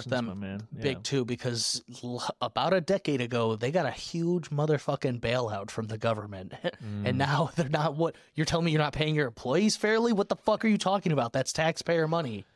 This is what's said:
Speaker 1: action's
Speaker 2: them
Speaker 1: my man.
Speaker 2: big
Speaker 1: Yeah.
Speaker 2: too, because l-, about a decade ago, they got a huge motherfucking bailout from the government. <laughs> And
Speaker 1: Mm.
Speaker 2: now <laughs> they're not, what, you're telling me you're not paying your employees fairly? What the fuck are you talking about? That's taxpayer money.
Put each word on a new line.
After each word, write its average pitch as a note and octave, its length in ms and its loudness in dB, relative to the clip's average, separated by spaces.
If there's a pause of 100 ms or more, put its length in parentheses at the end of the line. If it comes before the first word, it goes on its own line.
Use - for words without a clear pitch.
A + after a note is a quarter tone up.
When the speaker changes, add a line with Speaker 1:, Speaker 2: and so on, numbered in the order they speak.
Speaker 1:
action's B2 40 -2
Speaker 2:
them B2 140 0
Speaker 1:
my G2+ 80 -6
man. G2+ 420 -8
Speaker 2:
big C#3 220 -2
Speaker 1:
Yeah. G#2 60 -14
Speaker 2:
too, C3 220 0
because A#2+ 580 -2 (200)
l-, B2 240 -6 (140)
about B2+ 320 2
a F#3+ 80 4
decade D3+ 400 0
ago, A2+ 340 0
they A#2 160 -2
got E3+ 140 2
a A#2+ 60 -2
huge E3+ 580 -2
motherfucking C#3+ 720 0
bailout A2+ 500 -2
from A2 180 -6
the A2 120 -6
government. G#2 580 -4
<laughs> - 60 -16 (420)
And - 0 -
Speaker 1:
Mm. B2+ 120 2
Speaker 2:
now C#3+ 340 2
<laughs> - 40 -10
they're D#3 140 0
not, D3+ 260 0
what, D#3+ 200 0 (180)
you're D#3 140 0
telling E3+ 180 2
me E3 60 4
you're D#3 100 4
not D3 120 0
paying D#3 200 0
your D3 140 2
employees D#3+ 500 2
fairly? A3+ 360 4
What G3+ 160 2
the F#3 60 2
fuck - 300 0
are - 40 6
you G3+ 100 4
talking F#3+ 320 2
about? B2+ 220 2
That's C3 200 0
taxpayer D#3+ 540 2
money. C#3+ 380 -2 (100)